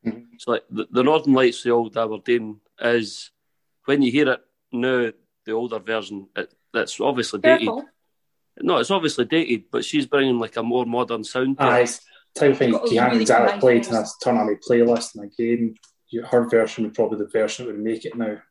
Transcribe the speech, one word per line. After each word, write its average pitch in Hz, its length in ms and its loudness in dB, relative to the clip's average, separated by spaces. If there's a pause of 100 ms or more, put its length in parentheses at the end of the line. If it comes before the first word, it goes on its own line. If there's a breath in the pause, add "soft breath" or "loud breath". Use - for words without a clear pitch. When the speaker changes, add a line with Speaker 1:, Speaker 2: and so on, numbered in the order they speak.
Speaker 1:
Mm-hmm. 113 320 -10
Speaker 2:
So, - 140 -4
like, - 180 -2
the, 113 200 -6
the 123 120 2
Northern 151 320 4
Lights, 127 280 2
the 123 80 0
old 117 280 0
Aberdeen, 110 640 -4 (200)
is, 117 500 -2 (540)
when 143 160 0
you 127 100 4
hear 139 220 2
it - 80 -2 (320)
now, 123 380 -2 (340)
the 110 80 -8
older 113 260 -6
version, 101 580 -8
it, - 180 -10 (200)
it's - 260 -4
obviously 120 400 -2
dated. 311 280 4
Speaker 3:
Careful. 247 160 -6 (760)
Speaker 2:
No, 165 180 2
it's 127 120 -2
obviously 156 360 0
dated, 120 440 -2
but - 140 -4
she's 143 220 -2
bringing, 135 320 0
like, 113 180 -6
a 113 60 -4
more 120 240 0
modern 117 380 -4
sound 131 340 -4
to 143 60 2
it. 127 40 4
Speaker 1:
Aye, 123 120 4
it's 120 200 0 (340 soft breath)
the - 60 -6
type 143 120 6
of 135 60 0
thing 123 140 4
Speaker 3:
Got 107 140 0
a 117 40 0
Speaker 1:
you 117 100 2
can't 123 120 4
Speaker 3:
really 113 100 4
Speaker 1:
exactly 117 300 4
Speaker 3:
nice - 80 -6
Speaker 1:
play 123 200 6
to 117 100 -8
Speaker 3:
voice. 110 300 -4
Speaker 1:
a - 40 -12
Turn 123 120 2
Army 104 200 0
playlist, 117 580 2
and 104 100 -14
again, 117 500 -2 (360)
you, 113 120 -8
her 117 260 2
version 113 360 0
would 107 100 -8
probably 104 240 -2
be 104 60 -4
the - 60 -12
version 110 360 -2
that 110 80 -8
would 104 100 -8
make 113 220 -4
it 117 100 -2
now. 107 220 -6 (120)